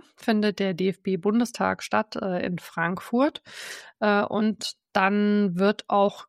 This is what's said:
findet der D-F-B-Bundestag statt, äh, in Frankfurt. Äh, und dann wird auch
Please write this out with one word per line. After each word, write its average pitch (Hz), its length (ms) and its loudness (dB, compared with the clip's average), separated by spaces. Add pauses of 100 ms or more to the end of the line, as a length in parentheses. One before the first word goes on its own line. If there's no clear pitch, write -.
(160)
findet 214 440 0
der 190 160 0
D-F-B-Bundestag 190 1080 0
statt, - 340 -2
äh, 185 300 -2
in 175 140 -4
Frankfurt. 190 840 -2 (600)
Äh, 208 220 2
und - 500 -2 (200)
dann 208 640 2
wird 202 300 2
auch 202 420 2